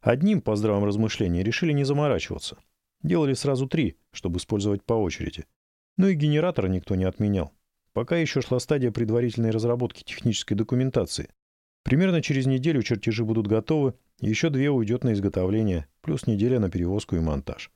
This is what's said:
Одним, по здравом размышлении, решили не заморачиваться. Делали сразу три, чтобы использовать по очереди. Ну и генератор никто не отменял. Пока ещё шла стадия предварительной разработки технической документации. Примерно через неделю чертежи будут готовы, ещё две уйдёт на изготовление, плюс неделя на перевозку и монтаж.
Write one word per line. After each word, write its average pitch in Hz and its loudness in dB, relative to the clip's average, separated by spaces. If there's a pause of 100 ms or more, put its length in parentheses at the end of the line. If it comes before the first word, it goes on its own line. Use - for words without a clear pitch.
Одним, 151 2
по 107 0
здравом 104 2
размышлении, 101 0
решили 131 0
не 143 0
заморачиваться. 143 -2 (460)
Делали 151 2
сразу 135 -2
три, 131 0 (160)
чтобы 90 -4
использовать 101 -2
по 117 0
очереди. 92 -2 (520)
Ну 190 4
и 190 4
генератор 151 0
никто 92 -2
не 92 2
отменял. 92 0 (400)
Пока 123 -2
ещё 151 0
шла 123 -2
стадия 127 0
предварительной 117 0
разработки 120 -2
технической - -2
документации. 123 -2 (600)
Примерно 175 4
через 135 0
неделю 135 2
чертежи 113 -2
будут 110 0
готовы, 123 2 (260)
ещё 113 0
две 139 2
уйдёт 120 0
на 117 2
изготовление, 95 0 (160)
плюс 151 -4
неделя 117 2
на 98 2
перевозку 90 -2
и - 0
монтаж. 73 -4